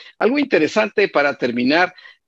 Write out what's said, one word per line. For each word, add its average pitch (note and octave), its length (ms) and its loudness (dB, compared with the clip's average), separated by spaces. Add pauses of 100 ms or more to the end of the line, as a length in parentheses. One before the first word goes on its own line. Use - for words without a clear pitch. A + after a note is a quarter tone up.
(180)
Algo A#3+ 200 0
interesante G#3 680 0
para C#3+ 300 -2
terminar, C3 560 0 (340)